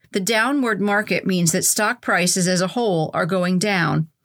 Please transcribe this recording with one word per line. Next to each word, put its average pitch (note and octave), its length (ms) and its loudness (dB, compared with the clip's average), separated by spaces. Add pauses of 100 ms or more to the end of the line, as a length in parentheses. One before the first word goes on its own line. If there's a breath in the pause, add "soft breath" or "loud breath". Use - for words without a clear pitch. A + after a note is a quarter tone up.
(120)
The G3+ 80 -2
downward A3+ 600 0
market G3+ 460 0
means F3 240 2
that F#3 140 0
stock A3+ 360 0
prices F3+ 460 0
as F3+ 140 0
a F#3 80 0
whole F#3 460 0
are F3+ 120 0
going F3+ 320 0
down. E3 520 0 (140)